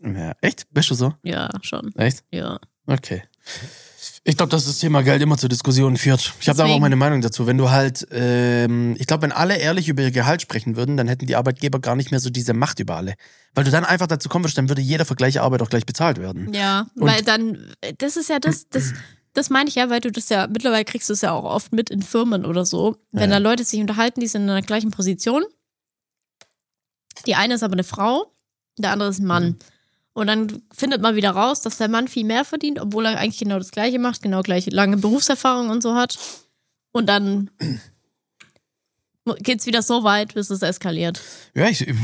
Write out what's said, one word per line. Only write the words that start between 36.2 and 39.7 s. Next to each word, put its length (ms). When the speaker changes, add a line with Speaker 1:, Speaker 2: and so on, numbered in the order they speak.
Speaker 2:
Und 160
dann 520
<clears throat> 200
geht's 260
wieder 160